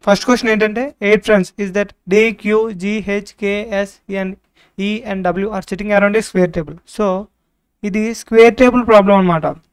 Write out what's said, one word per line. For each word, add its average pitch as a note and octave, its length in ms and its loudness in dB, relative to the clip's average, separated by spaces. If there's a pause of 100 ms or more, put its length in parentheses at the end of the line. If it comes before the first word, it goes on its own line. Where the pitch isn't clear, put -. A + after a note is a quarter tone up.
ఫస్ట్ G3+ 220 0
క్వశ్చన్ A#3+ 260 0
ఏంటంటే, G#3+ 300 0 (240)
eight G#3 200 2
friends G3+ 220 2 (140)
is G3 140 -6
that G3+ 120 -2 (220)
D, G3 60 2 (240)
Q, G#3+ 180 0 (240)
G, G3 80 -4 (240)
H, G3+ 160 -8 (100)
K, - 40 -8 (400)
S, G3 60 -14 (340)
N, F#3+ 40 -6 (600)
E - 20 -2 (200)
and F#3+ 80 -6 (100)
W F#3+ 280 -4
are F#3 140 -8
sitting G3+ 260 -8
around G3+ 220 2
a A3 80 -2
square F3+ 300 0
table. D#3+ 200 -8 (200)
So, G#3+ 100 -2 (800)
ఇది G#3 140 -4 (180)
స్క్వేర్ A3+ 400 6
టేబుల్ B3 300 4
ప్రాబ్లం G3+ 300 6
అనమాట. E3 260 0 (260)